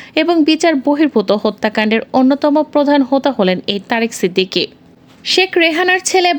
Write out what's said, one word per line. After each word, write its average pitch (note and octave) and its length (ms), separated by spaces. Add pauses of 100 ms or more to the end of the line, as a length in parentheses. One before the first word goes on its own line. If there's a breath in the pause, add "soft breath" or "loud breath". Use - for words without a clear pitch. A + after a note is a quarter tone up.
(160 loud breath)
এবং D#4+ 280
বিচার D#4+ 300 (100)
বহির্ভূত C#4+ 540
হত্যাকাণ্ডের G#3+ 640 (120)
অন্যতম C#4 500
প্রধান D4 380
হোতা C4+ 300
হলেন F#3 260 (100)
এই G3+ 200
তারেক A#3 260
সিদ্দিকী। F#3 500 (600)
শেখ F#4 320
রেহানার F4+ 480
ছেলে F4+ 340